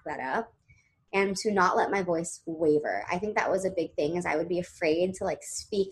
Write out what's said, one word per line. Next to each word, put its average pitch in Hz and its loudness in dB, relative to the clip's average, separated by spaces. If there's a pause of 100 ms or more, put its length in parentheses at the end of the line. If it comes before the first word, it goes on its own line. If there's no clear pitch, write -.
that 139 -8
up, 135 -4 (600)
and 196 2
to 220 0
not 185 4
let - 2
my 202 2
voice 170 -2
waver. 151 2
I 175 -2
think 208 -4
that - 0
was 185 0
a 185 0 (100)
big - -4
thing, 160 0
is 180 -2
I 156 0
would 165 -2
be 175 0
afraid 175 0
to, 196 -8
like, 170 -4
speak - -4